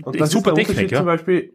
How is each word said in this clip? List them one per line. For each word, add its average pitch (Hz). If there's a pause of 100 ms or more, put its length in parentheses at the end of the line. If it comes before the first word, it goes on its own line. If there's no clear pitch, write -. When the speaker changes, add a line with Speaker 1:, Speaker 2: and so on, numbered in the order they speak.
(160)
Speaker 1:
die -
Speaker 2:
das 156
Speaker 1:
super 202
Speaker 2:
ist 156
der 180
Speaker 1:
Technik, -
Speaker 2:
Unterschied 131
Speaker 1:
ja. 123
Speaker 2:
zum 180
Beispiel, 170